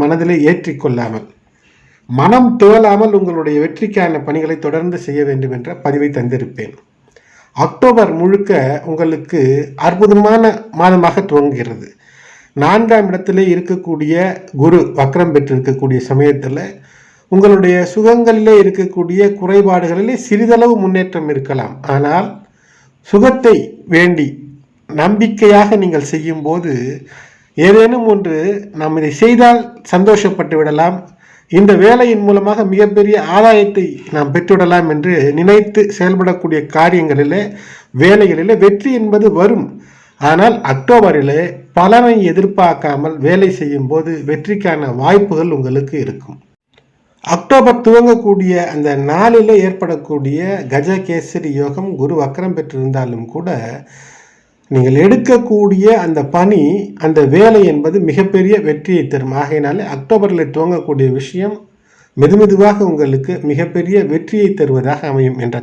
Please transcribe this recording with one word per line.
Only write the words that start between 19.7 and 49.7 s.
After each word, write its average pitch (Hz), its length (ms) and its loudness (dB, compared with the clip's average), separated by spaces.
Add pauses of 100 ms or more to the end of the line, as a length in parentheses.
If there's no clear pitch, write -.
சிறிதளவு 233 560 2
முன்னேற்றம் 185 520 -4
இருக்கலாம். 131 380 -6 (200)
ஆனால் 147 360 -2 (800)
சுகத்தை 220 500 4 (380)
வேண்டி 165 340 2 (600)
நம்பிக்கையாக 202 960 2
நீங்கள் 151 280 -4
செய்யும்போது, 156 640 -6 (840)
ஏதேனும் 220 560 4
ஒன்று 175 240 -2 (460)
நாம் 156 180 -2
இதை 151 220 -4
செய்தால் 240 420 4 (300)
சந்தோஷப்பட்டு 185 640 0
விடலாம், 160 400 -2 (520)
இந்த 196 200 6 (100)
வேலையின் 226 460 4
மூலமாக 202 320 0 (100)
மிகப்பெரிய 208 480 2 (160)
ஆதாயத்தை 202 500 4 (300)
நாம் 143 220 -2
பெற்றுவிடலாம் 175 580 2
என்று 151 180 -2 (280)
நினைத்து 208 420 2 (160)
செயல்படக்கூடிய 180 600 -2 (160)
காரியங்களிலே, 160 680 0 (600)
வேலைகளிலே 185 640 4
வெற்றி 202 360 2
என்பது 208 300 0 (100)
வரும். 208 280 0 (540)
ஆனால் 170 340 2 (160)
அக்டோபரிலே 151 640 2 (400)
பலனை 233 380 4 (160)
எதிர்பார்க்காமல் 160 840 -2 (120)
வேலை 185 320 2
செய்யும் 143 320 -6
போது 160 220 -2 (180)
வெற்றிக்கான 170 580 -4 (140)
வாய்ப்புகள் 175 540 0
உங்களுக்கு 135 380 -4 (100)
இருக்கும். - 360 -14 (800)
அக்டோபர் 240 640 2
துவங்கக்கூடிய 208 880 2
அந்த 147 240 -2 (140)
நாளிலே 220 460 4 (120)
ஏற்படக்கூடிய 165 920 -6 (140)